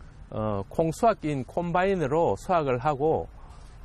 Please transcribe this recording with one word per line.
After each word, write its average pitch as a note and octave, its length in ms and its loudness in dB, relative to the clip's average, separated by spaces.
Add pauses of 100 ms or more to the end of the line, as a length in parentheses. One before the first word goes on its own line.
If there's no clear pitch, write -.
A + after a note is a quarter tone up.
(280)
어, G#2+ 400 -2
콩 E3 240 0
수확기인 D3+ 520 2
콤바인으로 E3+ 920 2
수확을 D3+ 400 2
하고 C3 500 0 (580)